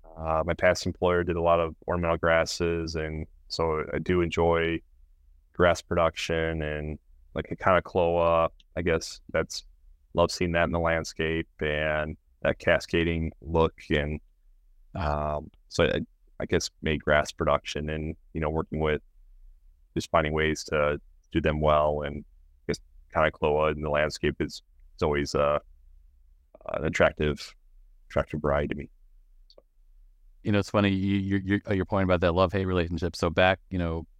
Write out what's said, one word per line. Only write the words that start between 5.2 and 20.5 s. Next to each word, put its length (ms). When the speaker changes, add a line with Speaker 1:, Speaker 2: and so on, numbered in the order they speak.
Speaker 1:
grass 280
production 840
and, 340
like, 140
Echinocloa, 1000
I 60
guess 400
that's, 340
love 180
seeing 220
that 100
in 80
the 80
landscape 680
and 580
that 160
cascading 760
look. 320
And, 300
um, 560
so 160
I, 140
I 80
guess 220
maybe 160
grass 340
production 580
and, 260
you 80
know, 80
working 300
with, 220
just 160
finding 220
ways 340